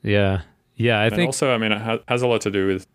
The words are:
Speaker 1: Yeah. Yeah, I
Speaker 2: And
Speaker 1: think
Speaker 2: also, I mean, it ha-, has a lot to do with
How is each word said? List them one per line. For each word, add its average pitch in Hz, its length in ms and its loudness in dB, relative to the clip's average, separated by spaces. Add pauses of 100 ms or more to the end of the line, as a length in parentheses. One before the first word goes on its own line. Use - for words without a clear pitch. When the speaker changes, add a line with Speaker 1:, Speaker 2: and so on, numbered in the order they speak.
Speaker 1:
Yeah. 98 400 0 (360)
Yeah, 113 240 2
I 110 60 2
Speaker 2:
And 107 80 0
Speaker 1:
think 175 120 0
Speaker 2:
also, 135 260 -2
I 117 40 0
mean, 110 160 0
it 104 80 -4
ha-, 113 260 -4
has 123 140 -2
a 127 60 0
lot 117 140 2
to 104 100 -2
do 98 160 0
with 95 280 -2